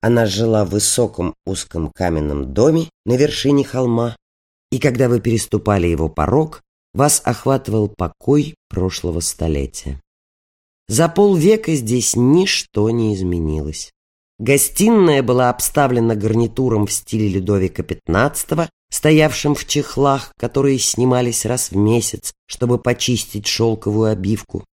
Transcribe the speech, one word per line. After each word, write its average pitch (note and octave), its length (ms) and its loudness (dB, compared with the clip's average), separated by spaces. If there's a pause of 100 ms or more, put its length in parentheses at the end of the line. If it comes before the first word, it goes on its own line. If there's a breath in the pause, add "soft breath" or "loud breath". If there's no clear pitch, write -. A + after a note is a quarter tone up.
Она A#2 240 4
жила G#2+ 400 2
в F2 40 -6
высоком G2+ 680 -2 (100)
узком E2+ 480 -6
каменном D2 600 -2
доме D#3 360 2 (160)
на A#2 120 0
вершине C#3+ 460 2
холма, A#2+ 520 -2 (560)
и B2+ 80 -2
когда B2+ 300 2
вы A#2+ 100 2
переступали G#2 680 0
его D#2+ 220 0
порог, C3+ 520 -2 (320)
вас C#3+ 300 2
охватывал A2 680 -2
покой B2 680 -2 (140)
прошлого F2+ 500 -4
столетия. C#2+ 840 -6 (880)
За D3 200 2
полвека F#3 680 2
здесь A#2 400 -2
ничто B2+ 760 2
не A2+ 260 0
изменилось. D#2+ 760 -4 (480)
Гостиная D#3 840 4
была B2 280 2
обставлена A#2+ 680 0
гарнитуром A2 720 0
в - 40 -4
стиле - 360 -4
Людовика F#2+ 560 -2
пятнадцатого, D3 840 -2 (200)
стоявшим D3+ 640 2
в - 140 -6
чехлах, C#3 680 -2
которые C3+ 420 0
снимались B2 680 0
раз B2 260 -4
в F2+ 40 -6
месяц, A2 580 0 (140)
чтобы A#2+ 320 -2
почистить A#2+ 680 -4
шёлковую A2 680 0
обивку. G2+ 540 -4 (140)